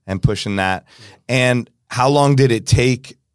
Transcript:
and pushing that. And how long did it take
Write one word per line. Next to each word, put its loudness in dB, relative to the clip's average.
and -6
pushing -4
that. -4
And 0
how 0
long 2
did 4
it -2
take 0